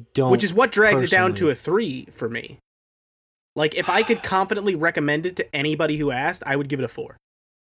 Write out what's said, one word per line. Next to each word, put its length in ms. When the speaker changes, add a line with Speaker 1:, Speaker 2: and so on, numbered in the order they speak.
Speaker 1:
don't 180
Speaker 2:
Which 120
is 100
what 180
drags 320
it 80
down 240
to 120
Speaker 1:
personally. 40
Speaker 2:
a 40
three 560
for 180
me. 280
Like, 200
if 140
I 120
could 220
Speaker 1:
<sighs> 0
Speaker 2:
confidently 520
recommend 500
it 100
to 200
anybody 420
who 140
asked, 340
I 100
would 140
give 100
it 60
a 20
four. 300